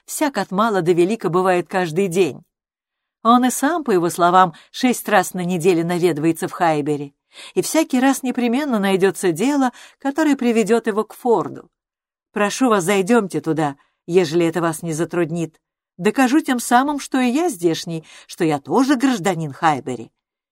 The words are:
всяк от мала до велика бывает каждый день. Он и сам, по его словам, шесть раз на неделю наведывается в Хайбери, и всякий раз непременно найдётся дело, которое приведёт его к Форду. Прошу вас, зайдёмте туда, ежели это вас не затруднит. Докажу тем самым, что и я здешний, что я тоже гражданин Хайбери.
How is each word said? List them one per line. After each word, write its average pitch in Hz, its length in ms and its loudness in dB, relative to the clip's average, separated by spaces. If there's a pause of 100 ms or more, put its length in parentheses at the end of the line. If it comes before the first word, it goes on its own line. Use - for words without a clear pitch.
всяк 277 340 -4
от 190 100 -6
мала 202 320 0
до 165 120 2
велика 180 360 0
бывает 180 400 0
каждый 180 380 -2
день. 165 360 0 (800)
Он 247 240 4
и 247 60 0
сам, 311 320 -2
по 233 80 -2
его 175 180 2
словам, 180 460 4 (160)
шесть - 360 -2
раз 196 280 2
на 180 100 -6
неделю 170 400 0
наведывается 165 600 0
в - 40 -8
Хайбери, 147 640 -2 (380)
и 185 80 -2
всякий 302 380 0
раз 262 240 2
непременно 240 560 -2
найдётся 190 520 0
дело, 247 400 0 (280)
которое 285 360 0
приведёт 226 520 0
его 208 160 -2
к - 100 -10
Форду. 160 560 -2 (640)
Прошу 233 360 0
вас, 202 140 2
зайдёмте 190 560 0
туда, 151 380 -2 (300)
ежели 170 380 2
это 165 160 0
вас 165 200 -4
не 165 120 -6
затруднит. 165 640 -4 (380)
Докажу 247 440 2
тем 254 180 -2
самым, 277 400 0
что - 200 -4
и 247 100 2
я 302 200 0
здешний, 165 560 -4 (220)
что - 160 -6
я 151 160 0
тоже 254 360 2
гражданин 185 580 -2
Хайбери. 127 580 -4 (400)